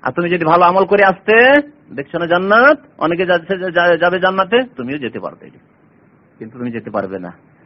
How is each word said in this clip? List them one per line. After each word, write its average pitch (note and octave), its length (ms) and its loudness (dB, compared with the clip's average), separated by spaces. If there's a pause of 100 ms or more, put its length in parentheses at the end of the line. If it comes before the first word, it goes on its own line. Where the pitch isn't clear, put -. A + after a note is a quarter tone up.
আর C3 60 -2
তুমি F3 180 -4
যদি E3+ 160 -2
ভালো E3+ 200 4
আমল F#3 200 2
করে G3+ 200 2
আসতে, A#3 560 4 (320)
দেখছো C#3 260 -10
না E3+ 80 -4
জান্নাত, G#3+ 500 2 (200)
অনেকে E3+ 280 -2
যাচ্ছে, F3+ 460 -4
যা-, F3 260 2
যাবে F3 220 -2
জান্নাতে, F#3+ 440 0 (140)
তুমিও C3 200 -10
যেতে A2+ 220 -10
পারবে। D2 300 -14 (920)
কিন্তু A2+ 180 -18
তুমি B2 140 -8
যেতে A2+ 180 -12
পারবে G2 300 -6
না, F2 140 -14 (320)